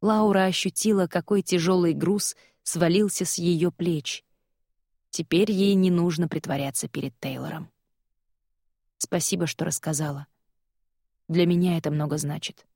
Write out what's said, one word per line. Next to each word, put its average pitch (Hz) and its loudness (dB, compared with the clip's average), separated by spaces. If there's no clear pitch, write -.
Лаура 208 4
ощутила, 190 0
какой 185 0
тяжелый 175 2
груз 170 -2
свалился 180 0
с - -4
ее 170 2
плеч. 170 -4
Теперь 185 0
ей 196 4
не 185 4
нужно 175 2
притворяться 139 -6
перед 139 -8
Тейлором. - -10
«Спасибо, 175 -2
что - -6
рассказала. 147 -6
Для 170 4
меня 175 2
это 156 -2
много 151 -2
значит». 151 -8